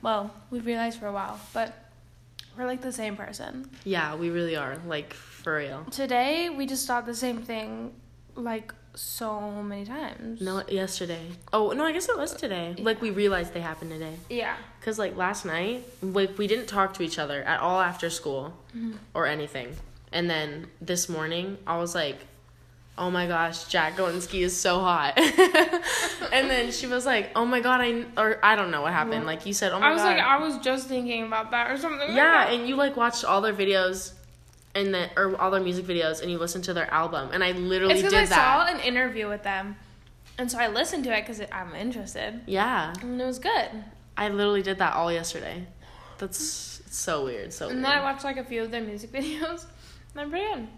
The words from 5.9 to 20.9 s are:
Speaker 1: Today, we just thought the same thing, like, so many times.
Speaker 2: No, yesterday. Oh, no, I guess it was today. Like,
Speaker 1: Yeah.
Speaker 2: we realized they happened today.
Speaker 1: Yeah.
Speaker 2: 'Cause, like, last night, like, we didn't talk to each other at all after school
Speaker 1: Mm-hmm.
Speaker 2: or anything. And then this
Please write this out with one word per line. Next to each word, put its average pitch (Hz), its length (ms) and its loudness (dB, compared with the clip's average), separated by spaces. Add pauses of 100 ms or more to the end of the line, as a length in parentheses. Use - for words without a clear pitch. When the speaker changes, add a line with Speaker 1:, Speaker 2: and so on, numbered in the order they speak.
Speaker 1:
Today, 269 580 0
we 277 180 -4
just 269 200 -4
thought 240 180 0
the 233 100 -6
same 233 280 -4
thing, 226 500 -8 (420)
like, 226 380 -6 (220)
so 208 680 -6
many 202 220 -6
times. 226 560 -8
Speaker 2:
No, 190 260 -2
yesterday. 185 600 -4 (260)
Oh, 214 200 4
no, 285 120 0
I 320 80 2
guess 359 160 -2
it 466 80 2
was 302 160 -2
today. 180 460 -4
Like, 214 200 2
Speaker 1:
Yeah. 226 40 -6
Speaker 2:
we 226 80 0
realized 190 420 2
they 175 80 -4
happened 160 300 -8
today. 160 240 -8 (160)
Speaker 1:
Yeah. 240 260 -4 (240)
Speaker 2:
'Cause, 214 180 -4
like, 190 180 -2
last 185 280 -2
night, 196 400 -2 (180)
like, 190 360 0
we 208 80 0
didn't 220 200 0
talk 196 280 2
to - 80 -4
each 165 160 -4
other 143 240 -4
at - 180 0
all 185 200 4
after 175 280 0
school 147 460 -4 (200)
Speaker 1:
Mm-hmm. 226 180 -6 (200)
Speaker 2:
or 165 140 0
anything. 147 500 -4 (360)
And 175 180 0
then 156 380 -4 (120)
this 175 300 -2